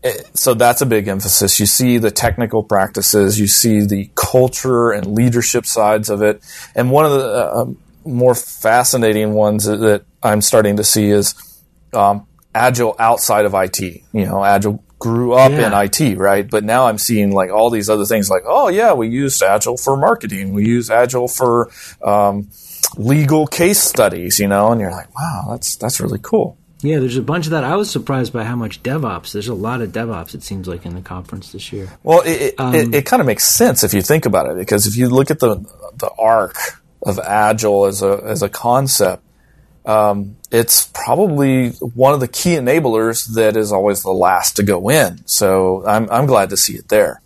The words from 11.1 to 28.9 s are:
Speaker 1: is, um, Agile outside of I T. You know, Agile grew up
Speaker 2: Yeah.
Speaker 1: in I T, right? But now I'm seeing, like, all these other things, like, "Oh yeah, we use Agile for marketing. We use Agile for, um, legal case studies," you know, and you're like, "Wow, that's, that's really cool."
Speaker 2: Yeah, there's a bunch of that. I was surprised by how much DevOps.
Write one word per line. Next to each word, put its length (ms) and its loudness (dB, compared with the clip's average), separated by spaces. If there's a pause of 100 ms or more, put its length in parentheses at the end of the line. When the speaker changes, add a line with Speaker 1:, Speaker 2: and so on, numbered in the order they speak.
Speaker 1:
is, 240 2 (580)
um, 340 2 (280)
Agile 440 0
outside 460 2
of 100 0
I 120 2
T. 360 -8 (100)
You 120 -2
know, 180 -2
Agile 400 0 (160)
grew 340 -2
up 180 6
Speaker 2:
Yeah. 160 0
Speaker 1:
in 60 -2
I 160 0
T, 260 -2
right? 340 0
But 140 -2
now 240 2
I'm 120 0
seeing, 340 0
like, 180 0
all 200 2
these 200 -4
other 140 2
things, 260 -2
like, 160 0
"Oh 220 2
yeah, 240 2
we 160 -2
use 340 -2
Agile 340 0
for 200 0
marketing. 560 -2
We 120 0
use 260 0
Agile 360 2
for, 460 0 (320)
um, 460 0 (460)
legal 520 2
case 320 2
studies," 580 0
you 80 0
know, 240 2
and 100 0
you're 120 -4
like, 260 -14
"Wow, 320 -6
that's, 260 -8
that's 220 -6
really 240 -6
cool." 340 -2 (260)
Speaker 2:
Yeah, 180 0
there's 160 -2
a 60 -2
bunch 240 -4
of 40 -6
that. 140 -2
I 100 -4
was 160 -4
surprised 420 -4
by 120 -6
how 100 -6
much 280 -8
DevOps. 500 -6